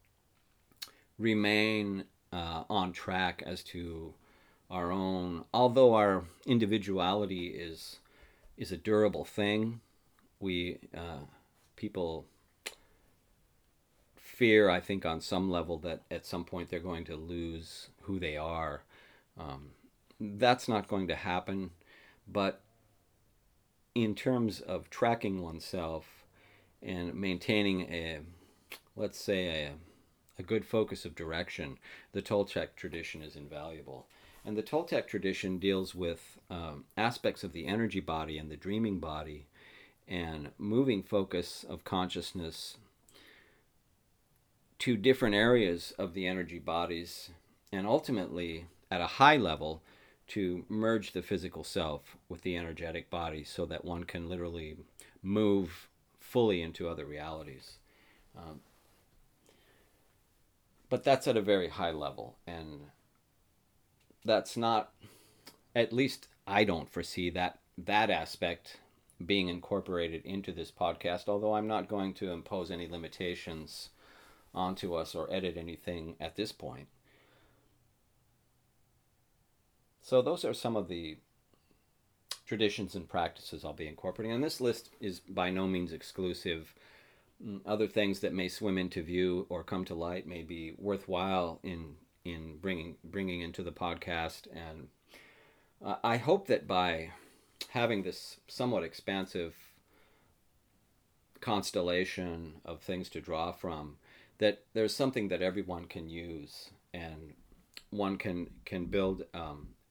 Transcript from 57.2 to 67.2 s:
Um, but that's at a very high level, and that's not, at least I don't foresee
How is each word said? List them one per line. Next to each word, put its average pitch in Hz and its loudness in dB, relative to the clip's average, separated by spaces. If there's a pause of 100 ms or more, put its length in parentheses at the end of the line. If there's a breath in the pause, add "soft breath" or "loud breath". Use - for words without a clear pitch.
Um, 78 -14 (2250 soft breath)
but 127 0
that's 135 4
at 120 4
a 107 6
very 95 4
high 85 -2
level, 69 -6 (100)
and 80 -12 (1400)
that's 107 4
not, 117 2 (800 loud breath)
at 117 6
least 131 2 (200)
I 104 6
don't 82 2
foresee 87 -2